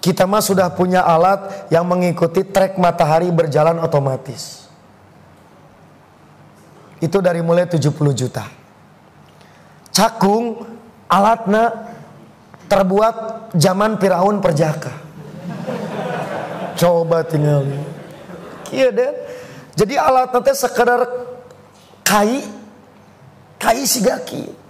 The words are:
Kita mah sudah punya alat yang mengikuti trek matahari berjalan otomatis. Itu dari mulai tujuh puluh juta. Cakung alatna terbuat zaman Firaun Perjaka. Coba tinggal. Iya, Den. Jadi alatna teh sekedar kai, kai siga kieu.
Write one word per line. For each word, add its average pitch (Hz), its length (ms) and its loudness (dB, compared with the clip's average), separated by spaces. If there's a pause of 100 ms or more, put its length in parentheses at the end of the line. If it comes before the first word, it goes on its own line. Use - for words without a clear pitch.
Kita 185 240 2
mah 202 160 2
sudah 190 320 2
punya 180 320 2
alat 180 640 2
yang 170 160 2
mengikuti 175 560 0
trek 190 320 0
matahari 170 560 2
berjalan 160 480 2
otomatis. 135 880 -4 (2250)
Itu 180 240 0
dari 170 240 0
mulai 175 240 2
tujuh 147 240 2
puluh 147 160 2
juta. 120 320 -4 (1500)
Cakung 220 640 0 (480)
alatna 220 880 2 (720)
terbuat 202 480 2 (400)
zaman 190 480 2
Firaun 196 400 2
Perjaka. 156 500 0 (1800)
Coba 170 480 2
tinggal. 147 440 0 (1080)
Iya, 262 160 2
Den. 247 240 -2 (640)
Jadi 208 160 2
alatna 254 480 2
teh 269 120 2
sekedar 240 460 2 (1040)
kai, 214 340 2 (1160)
kai 233 240 0
siga 247 400 0
kieu. - 320 -10 (160)